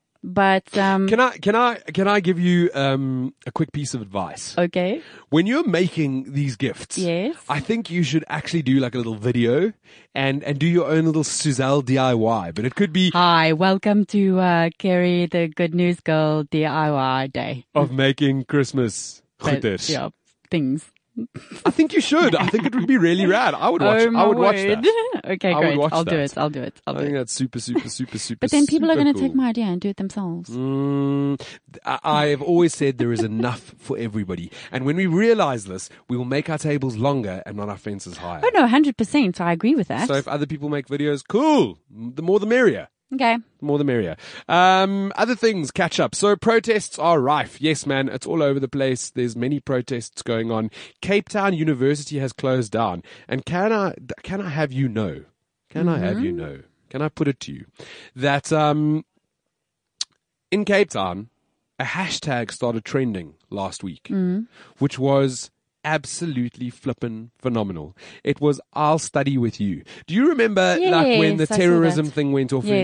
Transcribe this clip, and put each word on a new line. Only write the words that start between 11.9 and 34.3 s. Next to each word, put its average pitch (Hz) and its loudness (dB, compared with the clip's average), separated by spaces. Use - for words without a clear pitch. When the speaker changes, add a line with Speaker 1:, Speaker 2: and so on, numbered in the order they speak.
Speaker 2:
I 131 2
Y. 110 0
But 104 -4
it 127 -4
could 196 0
be 185 2
Speaker 1:
Hi, 170 4
welcome 190 2
to, 190 2
uh, 170 4
Kerry, 180 2
the 170 0
Good 160 -2
News 175 2
Girl 156 2
D 156 0
I 151 0
Y 131 0
Day. 127 -8
Speaker 2:
of 139 2
making 135 2
Christmas 131 -2
Speaker 1:
But, 139 0
Speaker 2:
goeders. 98 -2
Speaker 1:
yeah, 139 -4
things. 147 -2
Speaker 2:
I - 2
think - 2
you 370 2
should. 294 4
I 180 2
think 220 0
it 233 -2
would 220 0
be 262 4
really 180 4
rad. 202 4
I 175 0
would - 0
watch, 214 4
Speaker 1:
Oh, 233 4
my 226 4
Speaker 2:
I 202 6
would 220 4
watch 202 4
Speaker 1:
word. 208 0
Speaker 2:
that. 415 6
Speaker 1:
<laughs> - -
Okay, 185 -2
Speaker 2:
I 165 0
would 156 4
Speaker 1:
great. 147 2
Speaker 2:
watch 151 2
Speaker 1:
I'll 165 2
do 175 0
Speaker 2:
that. 143 -2
Speaker 1:
it. - -8
I'll 151 0
do 143 -8
it. - -12
I'll 139 -4
Speaker 2:
I 143 -4
Speaker 1:
do 143 -2
Speaker 2:
think 143 -2
Speaker 1:
it. - -2
Speaker 2:
that's 123 -6
super, 127 -4
super, 120 -4
super, 117 -8
super, - -8
Speaker 1:
But 254 -2
then 294 4
people 320 2
are 320 2
Speaker 2:
super 294 4
Speaker 1:
gonna 285 4
take 277 0
Speaker 2:
cool. - -2
Speaker 1:
my 262 2
idea 226 -2
and 180 -2
do 202 -4
it 196 -6
themselves. 175 -8
Speaker 2:
Mm, 139 -2
I, 131 -4
I 151 2
have 143 0
always 170 4
said 135 0
there 120 0
is 113 0
enough 113 -4
for - -8
everybody. 101 -6